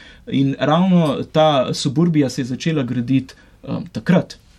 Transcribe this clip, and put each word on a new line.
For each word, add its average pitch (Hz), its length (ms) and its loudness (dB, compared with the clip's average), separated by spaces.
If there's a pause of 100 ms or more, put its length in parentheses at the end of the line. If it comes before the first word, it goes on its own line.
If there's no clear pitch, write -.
(280)
In 135 280 0
ravno 165 680 2
ta 156 220 2 (260)
suburbija 151 580 0
se 147 100 -8
je 127 60 -6
začela 139 360 -4
graditi, 127 520 -2 (260)
em, - 260 -10
takrat. - 500 0 (220)